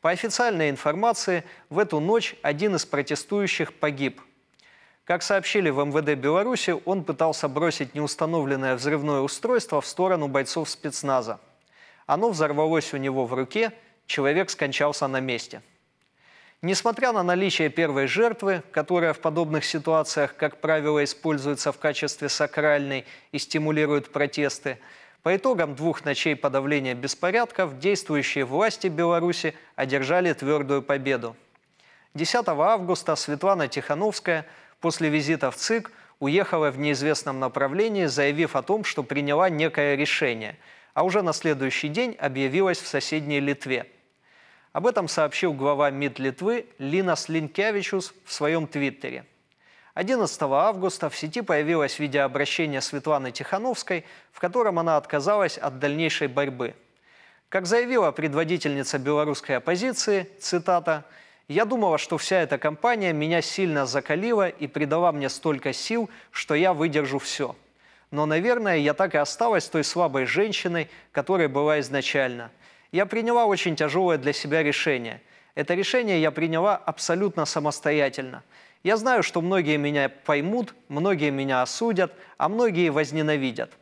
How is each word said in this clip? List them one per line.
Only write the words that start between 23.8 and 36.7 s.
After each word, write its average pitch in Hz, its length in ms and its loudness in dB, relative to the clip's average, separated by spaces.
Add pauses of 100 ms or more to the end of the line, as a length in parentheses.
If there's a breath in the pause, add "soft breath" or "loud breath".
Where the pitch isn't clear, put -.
протесты, 143 680 -2 (460 loud breath)
по 175 120 2
итогам 190 380 2
двух 151 320 -2
ночей 147 300 0
подавления 135 580 0
беспорядков 175 840 -2
действующие 147 680 0
власти 190 440 0
Беларуси 170 680 0 (200 loud breath)
одержали 139 580 2
твердую 139 500 0
победу. 131 520 -2 (760 soft breath)
Десятого 170 540 2
августа 185 480 2
Светлана 151 520 0
Тихановская 160 800 -2 (360 loud breath)
после 160 280 0
визита 151 400 0
в 165 60 -8
цик 226 360 -2 (280 loud breath)
уехала 156 500 2
в 131 80 -6